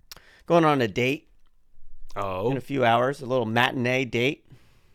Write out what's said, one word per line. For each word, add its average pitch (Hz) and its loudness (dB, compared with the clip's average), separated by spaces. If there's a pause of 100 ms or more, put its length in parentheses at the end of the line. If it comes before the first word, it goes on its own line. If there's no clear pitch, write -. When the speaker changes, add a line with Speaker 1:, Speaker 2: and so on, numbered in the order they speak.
(460)
Speaker 1:
going 165 4
on 147 4
a 113 0
date 123 -2 (880)
Speaker 2:
Oh. 98 -4
Speaker 1:
in 135 -2
a - -4
few 135 -4
hours, 123 2
a 131 -12
little 120 0
matinee 123 0
date. 123 -2 (500)